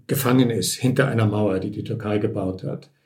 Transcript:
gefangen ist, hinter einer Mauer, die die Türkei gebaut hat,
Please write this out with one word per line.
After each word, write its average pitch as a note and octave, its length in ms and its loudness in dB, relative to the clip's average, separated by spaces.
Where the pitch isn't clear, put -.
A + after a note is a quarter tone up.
gefangen B2 460 4
ist, F#2+ 220 -2
hinter C3 340 2
einer A2+ 180 2
Mauer, G#2 340 0
die G#2 120 -4
die G#2+ 120 -8
Türkei G#2 360 -4
gebaut F#2+ 440 -4
hat, - 280 -10